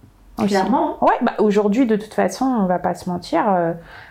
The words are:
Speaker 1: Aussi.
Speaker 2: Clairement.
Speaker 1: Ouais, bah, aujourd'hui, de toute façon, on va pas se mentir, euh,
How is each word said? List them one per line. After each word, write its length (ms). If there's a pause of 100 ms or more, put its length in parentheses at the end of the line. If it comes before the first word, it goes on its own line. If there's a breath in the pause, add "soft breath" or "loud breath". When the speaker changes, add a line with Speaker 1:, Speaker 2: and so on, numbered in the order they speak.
(380)
Speaker 1:
Aussi. 120
Speaker 2:
Clairement. 540
Speaker 1:
Ouais, 200
bah, 160
aujourd'hui, 480
de 80
toute 180
façon, 320
on 200
va 140
pas 140
se 160
mentir, 400
euh, 240 (380 loud breath)